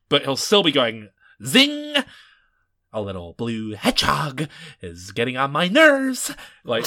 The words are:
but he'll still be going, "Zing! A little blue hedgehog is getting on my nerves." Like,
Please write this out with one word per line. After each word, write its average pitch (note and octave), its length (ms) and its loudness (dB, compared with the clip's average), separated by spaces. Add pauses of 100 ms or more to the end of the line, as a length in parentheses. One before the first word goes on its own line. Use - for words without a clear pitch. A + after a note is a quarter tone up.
but C#3+ 160 2
he'll C3+ 120 -2
still G3+ 260 2
be E3+ 100 2
going, A2+ 380 0 (340)
"Zing! D4 520 2 (1000)
A A2 80 -6
little F#2 320 -10
blue A2 400 -6
hedgehog C#3+ 760 -2 (340)
is F2+ 300 -14
getting A#2 260 -4
on C3+ 140 0
my D#3+ 160 0
nerves." C4+ 640 4 (320)
Like, A#2 240 0